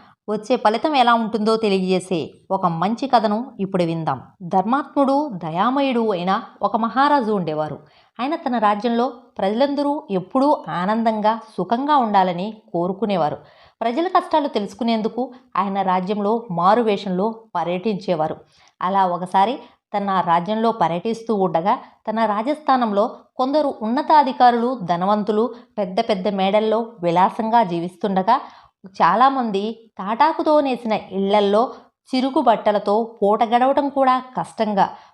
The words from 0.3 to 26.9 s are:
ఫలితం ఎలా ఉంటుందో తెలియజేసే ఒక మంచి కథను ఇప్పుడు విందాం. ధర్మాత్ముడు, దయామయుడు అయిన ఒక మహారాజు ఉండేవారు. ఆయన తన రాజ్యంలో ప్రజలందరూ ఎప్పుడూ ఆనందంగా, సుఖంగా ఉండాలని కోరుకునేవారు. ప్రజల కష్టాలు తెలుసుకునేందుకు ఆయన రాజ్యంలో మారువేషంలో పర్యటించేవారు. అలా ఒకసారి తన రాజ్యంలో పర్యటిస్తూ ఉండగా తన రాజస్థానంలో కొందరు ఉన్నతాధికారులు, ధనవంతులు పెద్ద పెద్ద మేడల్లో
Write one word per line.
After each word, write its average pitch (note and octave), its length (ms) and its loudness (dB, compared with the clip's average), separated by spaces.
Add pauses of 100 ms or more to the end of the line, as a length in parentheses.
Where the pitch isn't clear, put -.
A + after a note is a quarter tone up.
ఫలితం A#3 400 0
ఎలా A#3+ 180 6
ఉంటుందో A3+ 420 0
తెలియజేసే F#3 760 0 (200)
ఒక F#3+ 160 0
మంచి F#3+ 420 -2
కథను A3 520 0
ఇప్పుడు F#3 240 0
విందాం. D#3+ 380 -4 (200)
ధర్మాత్ముడు, C4+ 840 0
దయామయుడు A3+ 840 -2
అయిన F#3+ 300 -2 (200)
ఒక G3+ 140 0
మహారాజు A#3+ 560 2
ఉండేవారు. D#3 460 -2 (420)
ఆయన C#4 140 -4
తన C4+ 240 -4
రాజ్యంలో A#3 540 0 (260)
ప్రజలందరూ C#4 720 0
ఎప్పుడూ C4 580 0
ఆనందంగా, G#3+ 720 0 (160)
సుఖంగా A#3+ 400 0
ఉండాలని G3+ 680 0 (100)
కోరుకునేవారు. F3+ 680 -2 (420)
ప్రజల A#3+ 280 -2
కష్టాలు F4 400 0
తెలుసుకునేందుకు A#3 840 -4 (240)
ఆయన G3 260 -2
రాజ్యంలో G3+ 680 -2
మారువేషంలో G3 960 0 (100)
పర్యటించేవారు. F3 840 -4 (460)
అలా F#3+ 240 2
ఒకసారి F#3+ 520 0 (380)
తన G3 300 0
రాజ్యంలో G#3 460 0
పర్యటిస్తూ A3 600 -2
ఉండగా F#3 400 0 (360)
తన A3 140 -2
రాజస్థానంలో A3+ 920 0 (200)
కొందరు C#4 460 0
ఉన్నతాధికారులు, B3+ 1000 2
ధనవంతులు G#3 720 0 (240)
పెద్ద F#3+ 220 -2
పెద్ద G#3 280 0
మేడల్లో G#3+ 640 0 (100)